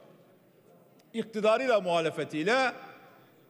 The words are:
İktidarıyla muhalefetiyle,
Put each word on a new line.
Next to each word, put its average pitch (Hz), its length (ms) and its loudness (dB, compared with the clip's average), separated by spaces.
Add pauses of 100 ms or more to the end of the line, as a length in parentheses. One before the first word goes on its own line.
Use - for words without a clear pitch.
(1160)
İktidarıyla 220 640 2
muhalefetiyle, 170 920 0 (760)